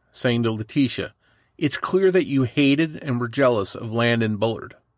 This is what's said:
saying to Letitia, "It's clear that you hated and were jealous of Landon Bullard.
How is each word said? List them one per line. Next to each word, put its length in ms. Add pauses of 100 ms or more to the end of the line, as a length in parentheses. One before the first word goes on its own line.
(100)
saying 320
to 80
Letitia, 640 (420)
"It's 200
clear 340
that 160
you 160
hated 540
and 240
were 80
jealous 480
of 160
Landon 460
Bullard. 360 (240)